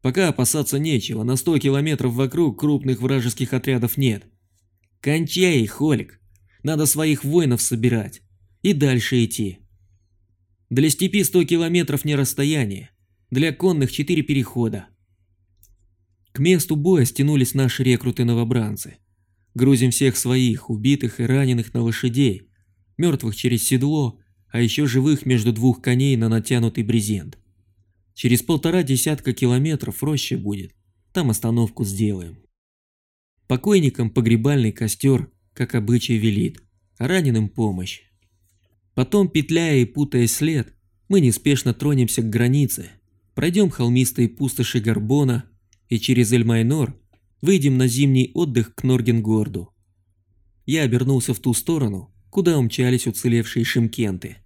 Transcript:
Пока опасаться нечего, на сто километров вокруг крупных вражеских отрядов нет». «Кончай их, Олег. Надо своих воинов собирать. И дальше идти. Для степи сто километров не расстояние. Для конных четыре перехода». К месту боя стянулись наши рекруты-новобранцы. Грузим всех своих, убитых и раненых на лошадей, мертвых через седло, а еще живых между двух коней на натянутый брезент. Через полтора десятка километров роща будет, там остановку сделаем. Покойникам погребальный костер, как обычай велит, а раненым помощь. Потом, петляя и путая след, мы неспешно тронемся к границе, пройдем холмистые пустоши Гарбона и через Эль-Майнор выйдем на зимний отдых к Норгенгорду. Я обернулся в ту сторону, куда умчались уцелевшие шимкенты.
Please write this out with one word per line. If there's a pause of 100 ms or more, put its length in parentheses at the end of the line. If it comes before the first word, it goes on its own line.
Пока
опасаться
нечего,
на
сто
километров
вокруг
крупных
вражеских
отрядов
нет». (760)
«Кончай
их,
Олег. (420)
Надо
своих
воинов
собирать. (400)
И
дальше
идти. (1080)
Для
степи
сто
километров
не
расстояние. (400)
Для
конных
четыре
перехода». (1400)
К
месту
боя
стянулись
наши
рекруты-новобранцы. (580)
Грузим
всех
своих,
убитых
и
раненых
на
лошадей, (480)
мертвых
через
седло, (300)
а
еще
живых
между
двух
коней
на
натянутый
брезент. (720)
Через
полтора
десятка
километров
роща
будет, (380)
там
остановку
сделаем. (1120)
Покойникам
погребальный
костер, (220)
как
обычай
велит, (360)
а
раненым
помощь. (920)
Потом,
петляя
и
путая
след, (340)
мы
неспешно
тронемся
к
границе, (420)
пройдем
холмистые
пустоши
Гарбона (420)
и
через
Эль-Майнор (420)
выйдем
на
зимний
отдых
к
Норгенгорду. (960)
Я
обернулся
в
ту
сторону, (160)
куда
умчались
уцелевшие
шимкенты.